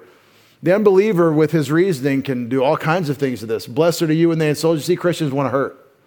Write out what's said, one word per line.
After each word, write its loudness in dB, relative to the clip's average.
the 2
unbeliever 4
with 2
his 0
reasoning 0
can -6
do 0
all 2
kinds -2
of -4
things -4
to -12
this. -6
"Blessed 0
are 0
you 2
when 0
they 0
insult 0
you." -6
See, -2
Christians -2
wanna -2
hurt. -4